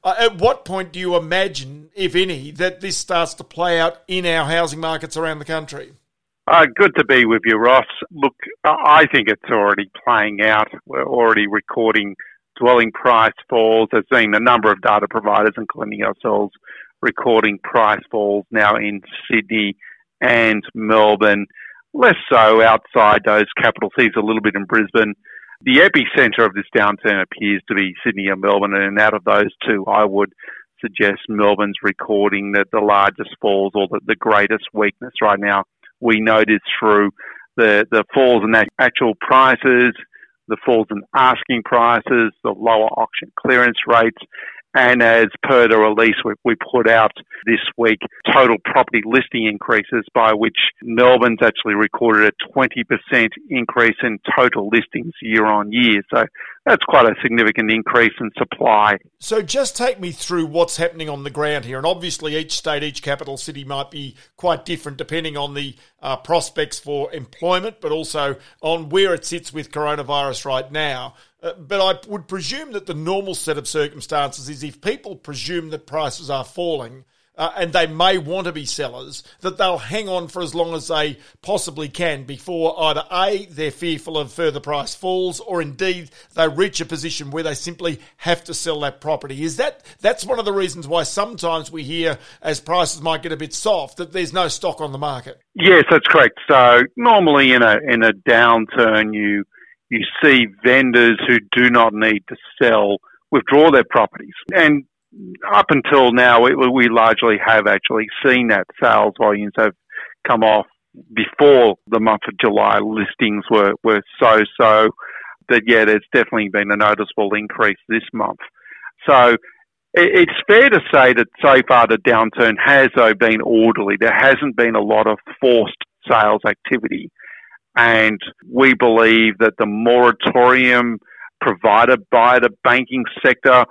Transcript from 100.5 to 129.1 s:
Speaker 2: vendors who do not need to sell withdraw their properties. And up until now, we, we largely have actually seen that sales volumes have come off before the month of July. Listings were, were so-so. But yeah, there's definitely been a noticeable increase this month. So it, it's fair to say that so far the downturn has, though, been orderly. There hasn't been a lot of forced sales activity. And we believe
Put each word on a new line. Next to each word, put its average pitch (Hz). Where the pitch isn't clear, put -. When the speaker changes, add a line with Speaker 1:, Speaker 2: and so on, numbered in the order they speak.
Speaker 2:
vendors 120
who 123
do 123
not 117
need 107
to -
sell 104
withdraw 151
their 131
properties. -
And 156
up -
until 135
now, 123
we, 127
we 127
largely 113
have 110
actually 104
seen 127
that 98
sales 107
volumes 104
have 107
come 117
off 107
before 120
the 110
month 110
of 101
July. 104
Listings 104
were, 101
were 107
so-so. 110
But 120
yeah, 113
there's 107
definitely 113
been 101
a 104
noticeable 104
increase 107
this 113
month. 104
So 123
it, 175
it's -
fair 233
to 196
say 131
that 117
so 135
far 120
the 110
downturn 113
has, 139
though, 117
been 110
orderly. 113
There 117
hasn't 135
been 117
a 107
lot 107
of 107
forced 120
sales 107
activity. -
And 110
we 131
believe 113